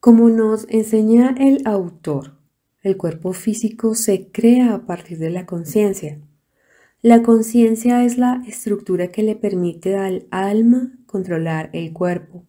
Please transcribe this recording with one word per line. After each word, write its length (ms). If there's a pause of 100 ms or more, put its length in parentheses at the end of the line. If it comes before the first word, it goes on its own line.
Como 280
nos 380
enseña 680
el 260
autor, 680 (500)
el 140
cuerpo 360
físico 640
se 380
crea 420
a 100
partir 340
de 120
la 160
conciencia. 720 (840)
La 200
conciencia 840
es 140
la 300
estructura 640
que 100
le 140
permite 580
al 380
alma 600 (140)
controlar 680
el 200
cuerpo. 560